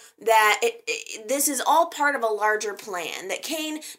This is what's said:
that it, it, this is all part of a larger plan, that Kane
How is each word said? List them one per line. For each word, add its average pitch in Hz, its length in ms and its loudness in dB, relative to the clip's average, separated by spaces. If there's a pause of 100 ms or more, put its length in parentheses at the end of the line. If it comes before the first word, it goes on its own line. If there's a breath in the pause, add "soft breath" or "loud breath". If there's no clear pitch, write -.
(200 loud breath)
that 214 440 6
it, 233 240 -2
it, - 400 -8
this 277 200 0
is 262 140 -2
all 330 240 4
part 285 300 0
of 247 80 -2
a 220 100 0
larger 208 400 0
plan, 175 540 -8
that - 160 -6
Kane 311 400 -6 (160 loud breath)